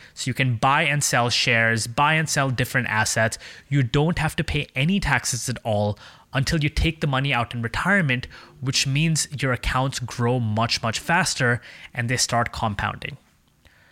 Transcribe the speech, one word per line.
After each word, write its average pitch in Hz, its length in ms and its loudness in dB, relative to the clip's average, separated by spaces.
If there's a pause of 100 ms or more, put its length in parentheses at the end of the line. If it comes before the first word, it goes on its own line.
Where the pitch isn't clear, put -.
(140)
So - 140 -6
you 123 60 -2
can 123 220 0
buy 139 280 4
and 143 200 0
sell 120 240 2
shares, 113 580 2
buy 147 280 2
and 160 140 0
sell 139 200 0
different 123 400 -2
assets. 110 480 2 (320)
You 139 140 2
don't 147 360 2
have 156 180 -2
to 165 80 0
pay - 300 -4
any 170 240 2
taxes 127 520 -2
at 117 120 -4
all 104 360 0 (340)
until 139 280 0
you 147 80 0
take 165 320 0
the 151 80 0
money 135 260 0
out 120 200 -2
in 117 60 -4
retirement, 139 680 0 (320)
which 131 260 0
means 151 400 2 (160)
your 131 100 0
accounts 131 460 -2
grow 120 400 -2
much, 113 420 0
much 113 200 -4
faster 139 600 2 (320)
and 120 160 -4
they 127 80 -2
start 120 360 0
compounding. 107 640 -4 (720)